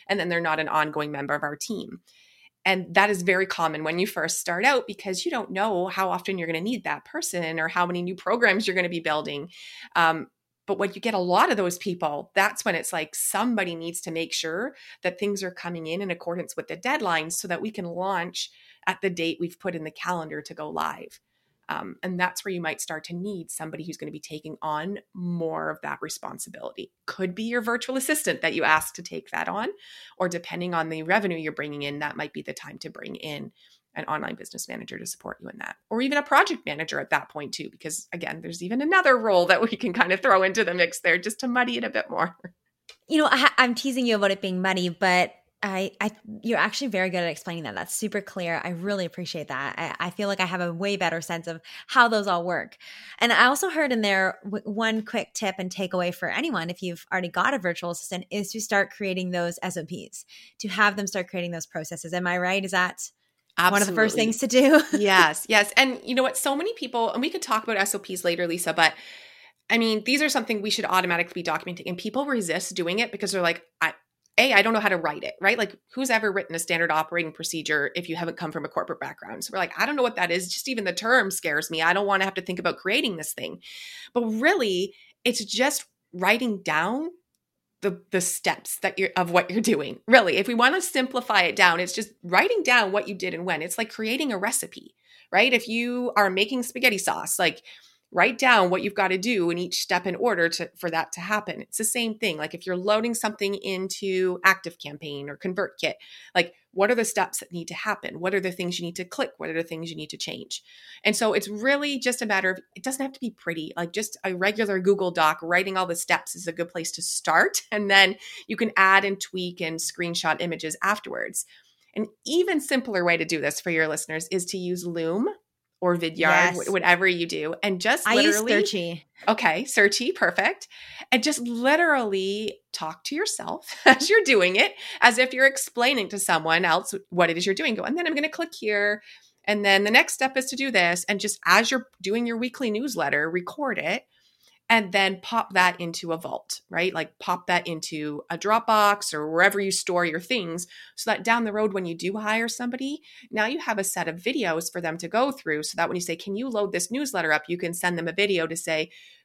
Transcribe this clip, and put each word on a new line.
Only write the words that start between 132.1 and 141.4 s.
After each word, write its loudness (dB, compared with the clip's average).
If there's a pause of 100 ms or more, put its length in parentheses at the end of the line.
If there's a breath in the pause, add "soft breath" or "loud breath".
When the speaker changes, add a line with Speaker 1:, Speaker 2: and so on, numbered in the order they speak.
Speaker 1:
talk -8
to -6
yourself -6
<laughs> -2
as 8
you're 8
doing 6
it, 4 (280 loud breath)
as 8
if 2
you're 6
explaining 0
to -6
someone 2
else 2 (160)
what 4
it 0
is -2
you're 2
doing. 0
Go, -4
"And -2
then -2
I'm 0
gonna -2
click -8
here, 0 (440 loud breath)
and 0
then 8
the 2
next 6
step 0
is -2
to -8
do -2
this." 2
And -2
just -4